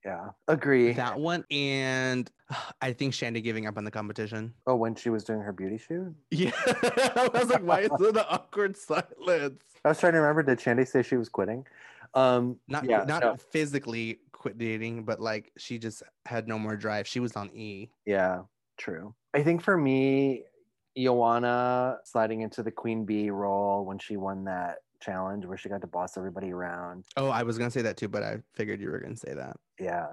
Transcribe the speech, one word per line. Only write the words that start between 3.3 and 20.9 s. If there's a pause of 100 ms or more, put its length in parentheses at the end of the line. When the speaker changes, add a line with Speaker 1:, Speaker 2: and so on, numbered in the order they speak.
Speaker 2:
giving
up
on
the
competition. (120)
Speaker 1:
Oh,
when
she
was
doing
her
beauty
shoot? (160)
Speaker 2:
Yeah.
<laughs>
I
was
like,
"Why
is (100)
there
the
awkward
silence?" (220)
Speaker 1:
I
was
trying
to
remember,
did
Shandy
say
she
was
quitting? (460)
Um, (140)
Speaker 2:
Not,
Speaker 1:
yeah,
Speaker 2:
not
Speaker 1:
no.
Speaker 2:
physically (120)
quit
dating,
but,
like,
she
just (240)
had
no
more
drive.
She
was
on
E. (160)
Speaker 1:
Yeah, (340)
true. (200)
I
think
for
me, (540)